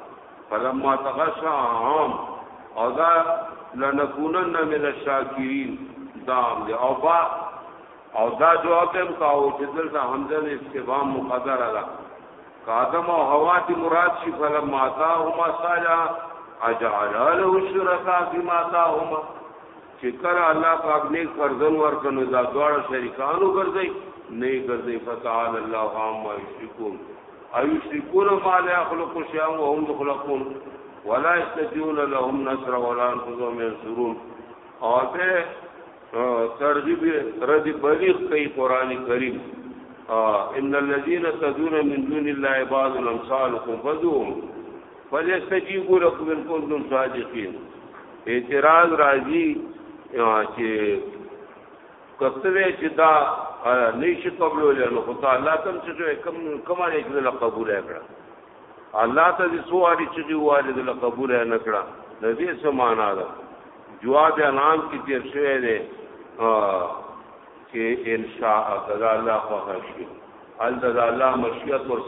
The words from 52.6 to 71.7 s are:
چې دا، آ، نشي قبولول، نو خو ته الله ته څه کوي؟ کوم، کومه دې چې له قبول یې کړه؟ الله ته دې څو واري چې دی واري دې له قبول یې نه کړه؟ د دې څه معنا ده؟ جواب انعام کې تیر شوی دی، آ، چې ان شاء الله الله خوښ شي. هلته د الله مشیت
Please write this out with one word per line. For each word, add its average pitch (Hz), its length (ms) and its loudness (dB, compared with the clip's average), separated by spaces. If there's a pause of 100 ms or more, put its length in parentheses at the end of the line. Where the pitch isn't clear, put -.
چې 160 60 0 (100)
دا، 156 400 6 (280)
آ، 120 300 4
نشي 170 340 0
قبولول، 147 640 2
نو 117 80 0
خو 123 120 -4
ته 135 220 2
الله 147 200 2
ته 190 160 -2
څه 170 260 -8
کوي؟ 156 180 -2
کوم، 165 420 -6
کومه 175 320 -2
دې 156 140 0
چې 123 80 -8
له 135 180 0
قبول 113 400 -2
یې 101 200 0
کړه؟ 82 120 -10 (920)
الله 131 360 4
ته 180 160 0
دې 165 220 -4
څو 170 40 -2
واري 170 320 4
چې 156 220 -8
دی 156 60 -4
واري 143 400 2
دې 127 40 -6
له 127 140 -2
قبول 120 380 -2
یې 120 140 2
نه 117 140 0
کړه؟ 107 240 -2 (400)
د 113 160 0
دې 170 260 -4
څه 151 60 0
معنا 113 440 2
ده؟ 92 120 -4 (800)
جواب 151 400 4
انعام 151 480 2
کې 131 140 -8
تیر 131 160 -2 (120)
شوی 143 240 0
دی، 117 200 0 (600)
آ، 113 120 4 (1200)
چې 113 340 -2
ان 113 180 -2 (140)
شاء 107 500 0
الله 110 300 2
الله 113 180 0
خوښ 101 600 -6
شي. 87 80 -12 (560)
هلته 123 300 0
د 117 60 0
الله 123 380 2
مشیت 127 560 -2